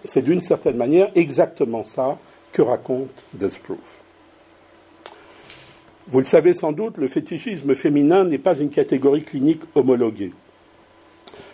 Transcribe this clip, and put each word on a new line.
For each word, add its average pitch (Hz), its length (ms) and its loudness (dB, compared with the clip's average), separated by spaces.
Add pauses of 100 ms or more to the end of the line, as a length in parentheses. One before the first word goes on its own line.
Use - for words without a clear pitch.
c'est - 160 0
d'une 165 200 0
certaine 147 360 -2
manière 156 380 2
exactement 139 720 0
ça 139 340 -6 (320)
que - 100 2
raconte 127 480 -2 (240)
Death 92 300 -6
Proof. - 380 -16 (2000)
Vous 131 120 2
le 135 60 0
savez 170 280 4
sans 170 180 -4
doute, 214 260 -6
le 139 100 -2
fétichisme 151 680 -6
féminin 147 520 2
n'est 156 120 -2
pas 156 220 0
une 147 100 -2
catégorie 139 540 0
clinique 151 400 -2 (100)
homologuée. 117 600 0 (1200)